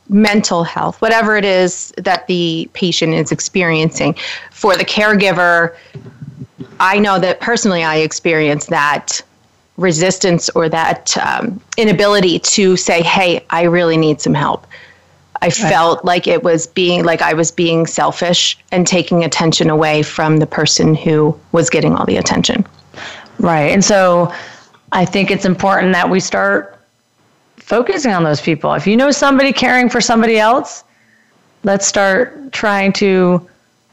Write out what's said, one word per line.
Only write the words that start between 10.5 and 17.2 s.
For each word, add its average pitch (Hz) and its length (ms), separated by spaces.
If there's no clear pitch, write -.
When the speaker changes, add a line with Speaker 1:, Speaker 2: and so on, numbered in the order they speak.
Speaker 1:
or 165 180
that, - 500
um, - 420
inability 208 640
to 185 360
say, 175 260
"Hey, 175 480
I 170 120
really 170 340
need 156 240
some 165 140
help." - 320
I 175 40
Speaker 2:
Right. 175 80
Speaker 1:
felt 170 500
like 180 220
it 170 160
was 165 240
being, 175 380
like 165 160